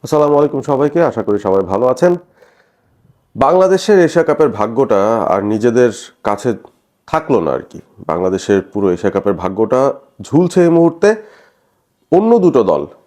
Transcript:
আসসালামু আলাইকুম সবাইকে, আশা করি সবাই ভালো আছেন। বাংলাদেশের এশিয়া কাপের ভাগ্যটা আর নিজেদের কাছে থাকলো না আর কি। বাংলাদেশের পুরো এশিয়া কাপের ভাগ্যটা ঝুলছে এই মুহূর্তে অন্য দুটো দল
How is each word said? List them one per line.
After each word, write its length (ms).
আসসালামু 260
আলাইকুম 240
সবাইকে, 420
আশা 200
করি 160
সবাই 220
ভালো 260
আছেন। 280
বাংলাদেশের 640
এশিয়া 240
কাপের 260
ভাগ্যটা 680
আর 260
নিজেদের 480
কাছে 300
থাকলো 320
না 120
আর 80
কি। 100
বাংলাদেশের 540
পুরো 300
এশিয়া 200
কাপের 220
ভাগ্যটা 600
ঝুলছে 400
এই 80
মুহূর্তে 460
অন্য 280
দুটো 240
দল 240